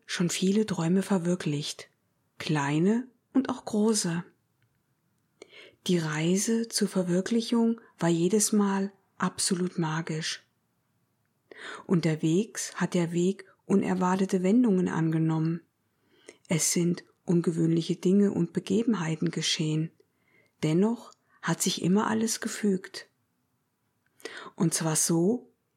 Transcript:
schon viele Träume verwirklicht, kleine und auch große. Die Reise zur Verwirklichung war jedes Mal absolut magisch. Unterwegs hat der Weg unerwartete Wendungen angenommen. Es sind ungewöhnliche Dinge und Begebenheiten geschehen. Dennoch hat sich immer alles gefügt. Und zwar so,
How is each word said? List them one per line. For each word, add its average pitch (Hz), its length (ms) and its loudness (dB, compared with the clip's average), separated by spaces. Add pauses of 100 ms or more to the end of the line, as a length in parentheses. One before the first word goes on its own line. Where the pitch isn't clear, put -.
schon 175 240 -2
viele 196 360 2
Träume 175 360 0
verwirklicht, 175 880 -2 (480)
kleine 156 680 0 (260)
und 262 160 0
auch 254 160 -8
große. 208 580 0 (1600)
Die 180 100 2
Reise 175 720 0
zur 208 200 -2
Verwirklichung 226 920 0 (180)
war 170 100 2
jedes 180 420 2
Mal 196 400 0 (260)
absolut 180 600 -2
magisch. 160 680 -4 (1400)
Unterwegs 165 920 0
hat 175 180 -4
der 170 180 0
Weg 175 340 -2 (200)
unerwartete 185 800 0
Wendungen 190 440 4
angenommen. 160 760 0 (840)
Es - 240 0
sind 175 320 0 (220)
ungewöhnliche 170 680 2
Dinge 202 360 4
und 170 220 0
Begebenheiten 175 800 0
geschehen. 156 600 -2 (720)
Dennoch 190 480 2 (300)
hat 165 200 -2
sich - 200 -2
immer 196 260 2
alles 220 320 -2
gefügt. - 680 -4 (1500)
Und 160 180 0
zwar 160 220 -2
so, 175 560 0 (240)